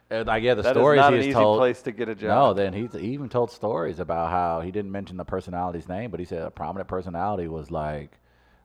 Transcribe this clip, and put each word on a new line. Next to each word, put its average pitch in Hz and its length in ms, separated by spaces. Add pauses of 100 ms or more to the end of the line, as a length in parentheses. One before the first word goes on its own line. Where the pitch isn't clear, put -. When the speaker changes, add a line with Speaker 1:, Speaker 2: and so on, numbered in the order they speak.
(100)
Speaker 1:
Uh, 113 160
like, 113 160
yeah, 123 120
the 107 80
Speaker 2:
That 117 80
is 131 100
Speaker 1:
stories 143 180
Speaker 2:
not 143 140
Speaker 1:
he 123 60
Speaker 2:
an - 40
Speaker 1:
has 139 60
Speaker 2:
easy 135 60
Speaker 1:
told. 107 260
Speaker 2:
place 123 220
to 127 100
get 107 160
a 113 80
Speaker 1:
No, 98 40
Speaker 2:
job. 107 360
Speaker 1:
then 98 160
he's, 113 200
he 92 200
even 143 160
told 120 240
stories 110 480
about 82 300
how 87 300
he 90 120
didn't 101 180
mention 95 260
the 90 80
personality's 90 640
name, 101 220
but 85 80
he 87 80
said 85 160
a 78 80
prominent 87 380
personality 92 580
was 80 240
like, 76 480 (460)